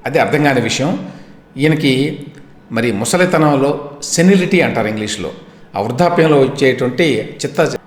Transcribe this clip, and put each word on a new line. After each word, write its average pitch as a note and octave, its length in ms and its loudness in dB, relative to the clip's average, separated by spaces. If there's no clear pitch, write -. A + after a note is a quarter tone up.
అది C#3 140 0
అర్థం C#3 240 2
కాని C3+ 180 2
విషయం. B2+ 460 -4
ఈయనకి D3 680 0
మరి A#2 200 0
ముసలితనంలో D3+ 960 0
సెనిలిటీ F3 580 2
అంటారు A#2 260 0
ఇంగ్లీష్లో, G#2+ 420 -6
ఆ G2 60 -2
వృద్ధాప్యంలో D#3 580 2
వచ్చేటువంటి B2+ 1040 0
చిత్త C#3 420 -2